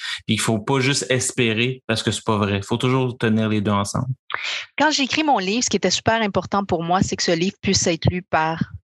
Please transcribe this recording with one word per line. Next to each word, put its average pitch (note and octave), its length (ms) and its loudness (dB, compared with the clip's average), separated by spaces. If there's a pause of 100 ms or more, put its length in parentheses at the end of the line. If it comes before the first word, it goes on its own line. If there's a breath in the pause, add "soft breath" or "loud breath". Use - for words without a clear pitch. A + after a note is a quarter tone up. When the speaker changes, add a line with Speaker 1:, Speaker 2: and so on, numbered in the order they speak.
(260 loud breath)
Speaker 1:
Puis A2 100 0
qu'il G#2+ 60 -4
faut A2+ 180 0
pas C3+ 220 0
juste C3+ 280 0
espérer B2 760 0
parce A2+ 160 -2
que A2+ 80 0
c'est - 140 -6
pas A2 120 2
vrai. G2+ 240 0
Faut A#2+ 160 -4
toujours B2+ 400 0
tenir A2 300 2
les G#2+ 140 0
deux G#2 100 0
ensemble. G2+ 360 0 (680 loud breath)
Speaker 2:
Quand D4+ 140 2
j'ai C#4 120 0
écrit D4 200 0
mon C#4+ 140 2
livre, G3+ 260 0
ce - 60 -2
qui G#3 80 0
était F#3 140 2
super A3+ 300 0
important G3+ 440 0
pour E3+ 180 -2
moi, F3 180 2
c'est - 140 0
que - 80 -2
ce - 80 2
livre F3 300 0
puisse - 260 0
être E3+ 240 2
lu F3+ 120 -4
par D#3+ 360 0 (240)